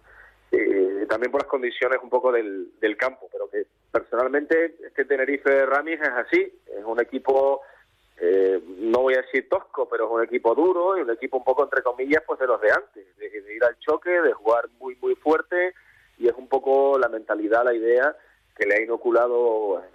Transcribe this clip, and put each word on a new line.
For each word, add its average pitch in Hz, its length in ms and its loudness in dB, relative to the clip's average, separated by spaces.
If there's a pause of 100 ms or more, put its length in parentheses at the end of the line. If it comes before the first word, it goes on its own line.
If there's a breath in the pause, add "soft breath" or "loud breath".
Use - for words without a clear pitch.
(520 loud breath)
Eh, 98 580 2
también 120 220 -2
por 139 100 0
las 139 80 -6
condiciones 127 540 -2
un 123 80 -18
poco 123 200 2
del, 101 380 -2 (100)
del 107 180 -2
campo, 127 340 -6
pero 101 180 -10
que 101 160 -6 (260)
personalmente 143 840 0 (100)
este - 200 -4
Tenerife 139 440 0
de 139 160 4
Ramis 147 360 -2
es 147 80 -2
así, 123 320 0 (360)
es 101 80 -12
un 113 160 -2
equipo... 135 600 0 (600 loud breath)
Eh, 95 380 2 (200)
no 113 200 0
voy 131 140 2
a 127 80 2
decir 131 280 -6
tosco, 151 380 -4
pero 113 180 -2
es 107 60 -6
un 113 120 0
equipo 117 300 0
duro 175 440 2
y 175 40 -4
un 120 100 -4
equipo 131 260 -6
un 123 60 -4
poco, 135 200 0
entre 131 180 -2
comillas, 135 440 -2
pues 156 140 -6
de 131 80 0
los 113 140 0
de 107 100 4
antes, 110 460 -6
de, 104 120 -14
de 104 260 -16
ir 117 80 -2
al 120 160 0
choque, 160 300 -4
de 165 240 2
jugar 117 340 0 (120)
muy, 127 220 -12
muy 127 140 0
fuerte, 175 580 -2 (440 soft breath)
y 117 100 0
es 117 80 2
un 123 120 -18
poco 135 520 2
la 120 80 2
mentalidad, 110 560 -2
la 123 100 2
idea 120 420 2 (420 soft breath)
que 107 80 -2
le 101 100 2
ha 110 60 2
inoculado 117 1000 0 (140)